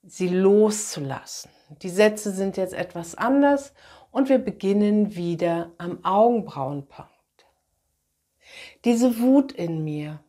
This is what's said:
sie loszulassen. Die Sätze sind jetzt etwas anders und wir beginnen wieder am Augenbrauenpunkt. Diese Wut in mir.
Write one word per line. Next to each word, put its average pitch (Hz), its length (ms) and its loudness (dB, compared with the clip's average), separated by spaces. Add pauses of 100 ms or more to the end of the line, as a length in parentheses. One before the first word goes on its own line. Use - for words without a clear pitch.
sie 185 260 -6
loszulassen. 190 1200 0 (300)
Die 190 80 -8
Sätze 208 420 2
sind 196 240 -4
jetzt 185 180 -4
etwas 175 400 -10
anders 277 580 2 (380)
und 262 180 0
wir 262 100 4
beginnen 208 760 0
wieder 170 640 -2
am 175 260 -12
Augenbrauenpunkt. 185 1040 0 (1700)
Diese 240 360 2
Wut 269 320 4
in 165 320 -6
mir. 151 440 -8